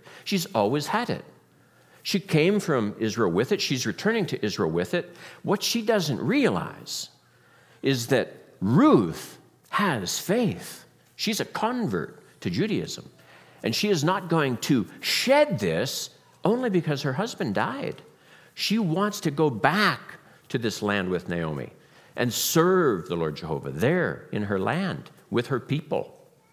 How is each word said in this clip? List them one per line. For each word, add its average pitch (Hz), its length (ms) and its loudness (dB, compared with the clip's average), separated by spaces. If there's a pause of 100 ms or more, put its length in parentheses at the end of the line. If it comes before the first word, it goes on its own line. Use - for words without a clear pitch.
(260)
She's 180 220 -2
always 117 400 2
had 226 220 -2
it. - 140 -4 (800)
She - 160 0
came 175 400 2
from 120 400 0
Israel 104 320 0
with 107 200 0
it. 202 100 0
She's 123 260 -2
returning 208 400 -2
to - 180 -4
Israel 98 240 -2
with 170 240 -2
it. - 220 -6 (280)
What 196 200 0
she 233 180 -2
doesn't 190 380 0
realize 123 880 -2 (720)
is 127 260 0
that - 280 2 (260)
Ruth 123 760 4 (320)
has 127 500 -2
faith. - 640 -2 (320)
She's - 240 -2
a 127 60 -2
convert 214 760 -4 (200)
to - 80 -2
Judaism. 131 600 -4 (540)
And 113 100 -2
she 208 160 0
is 156 140 4
not 185 260 0
going 143 280 2
to 120 280 2 (140)
shed 277 600 2
this 92 500 -2 (340)
only 240 260 2
because 156 320 0
her 135 120 -2
husband 175 420 -4
died. - 460 -2 (520)
She - 260 -2
wants 202 420 0
to 160 100 -2
go 147 180 2
back 151 500 2 (500)
to - 80 -2
this 113 240 -2
land 101 280 2
with 90 200 -2
Naomi 78 420 -4 (440)
and 120 180 0
serve 165 720 2
the 85 80 -2
Lord 78 220 -2
Jehovah 69 340 -6
there 117 600 0
in 104 120 -4
her 98 160 -2
land 151 520 -4 (180)
with 117 180 0
her 127 120 -2
people. - 560 -4 (380)